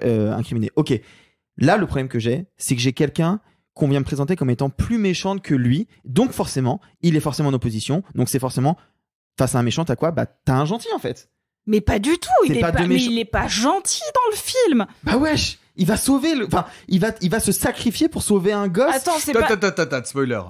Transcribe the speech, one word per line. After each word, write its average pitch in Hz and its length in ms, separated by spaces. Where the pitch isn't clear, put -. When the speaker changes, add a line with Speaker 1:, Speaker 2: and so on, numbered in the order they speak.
Speaker 1:
euh, 110 280
incriminer. 113 440
Ok. 143 200
Là, 165 180
le 196 120
problème 135 200
que 123 120
j'ai, 120 260
c'est - 220
que 120 40
j'ai 127 120
quelqu'un 165 480
qu'on 143 160
vient 139 100
me 135 60
présenter 143 320
comme 131 120
étant 139 200
plus - 280
méchante 196 440
que 151 140
lui, 127 340
donc 190 260
forcément, 135 480
il 165 160
est 143 40
forcément 147 280
en 135 40
opposition, 123 480
donc 107 140
c'est 135 100
forcément, 131 380
face 127 180
à 123 40
un 120 40
méchant, 120 200
t'as 123 140
quoi ? 165 140
Bah, 123 140
t'as - 300
un 139 80
gentil, 208 320
en 277 40
fait. - 300
Speaker 2:
Mais 214 140
pas 233 180
du 247 180
tout, - 120
il - 80
Speaker 1:
C'est 247 60
Speaker 2:
est - 20
Speaker 1:
pas 165 100
Speaker 2:
pas, - 120
Speaker 1:
de 175 40
Speaker 2:
mais - 80
Speaker 1:
méchant. 247 160
Speaker 2:
il 233 80
est 220 60
pas 214 240
gentil 269 520
dans 494 160
le 427 40
film. 339 520
Speaker 1:
Bah 220 140
wesh, 302 420
il 185 100
va 202 100
sauver 277 380
le, 240 140
enfin, - 180
il 190 120
va, 214 120
il 180 80
va 220 100
se 208 120
sacrifier 254 580
pour - 140
sauver 202 280
un 202 160
gosse. 254 280
Speaker 2:
Attends, 302 240
c'est 302 180
Speaker 3:
Attends, 214 100
Speaker 2:
pas 220 60
Speaker 3:
attends, 202 140
attends, 180 160
attends, 117 80
spoiler. 123 440